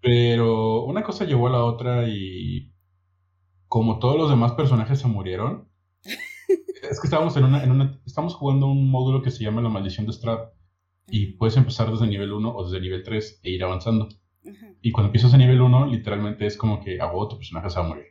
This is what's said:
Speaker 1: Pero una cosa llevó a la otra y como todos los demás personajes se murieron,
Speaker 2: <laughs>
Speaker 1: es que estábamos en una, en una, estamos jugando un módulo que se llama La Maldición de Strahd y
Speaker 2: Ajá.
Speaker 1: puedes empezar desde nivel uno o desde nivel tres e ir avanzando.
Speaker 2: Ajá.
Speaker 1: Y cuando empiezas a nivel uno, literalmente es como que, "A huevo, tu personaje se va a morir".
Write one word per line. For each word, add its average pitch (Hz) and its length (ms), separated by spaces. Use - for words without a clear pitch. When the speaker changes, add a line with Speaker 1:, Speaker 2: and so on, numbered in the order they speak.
Speaker 1:
Pero 117 840
una 185 180
cosa 196 220
llevó 127 220
a 127 40
la 123 140
otra 120 420
y 92 680
como 110 320
todos 135 180
los 160 120
demás 120 240
personajes 127 460
se - 80
murieron, 101 640
Speaker 2:
<laughs> - 760
Speaker 1:
es - 180
que - 80
estábamos 160 300
en 131 80
una, 135 180
en 131 80
una, 135 340
estamos 170 300
jugando 135 320
un 139 220
módulo 131 320
que 123 100
se - 120
llama 107 180
La 117 80
Maldición 98 360
de 110 80
Strahd 113 360
y 101 240
Speaker 2:
Ajá. - 40
Speaker 1:
puedes 113 200
empezar 113 340
desde 110 160
nivel 101 260
uno 107 220
o 98 100
desde 92 160
nivel 92 220
tres 107 400
e 92 80
ir 92 120
avanzando. 107 460
Speaker 2:
Ajá. - 360
Speaker 1:
Y 120 100
cuando 104 180
empiezas 117 240
a 135 40
nivel 127 240
uno, 127 260
literalmente 104 600
es 101 100
como 104 260
que, 92 180
"A 78 60
huevo, 90 220
tu - 80
personaje 85 320
se 87 100
va 85 60
a 82 40
morir". 73 220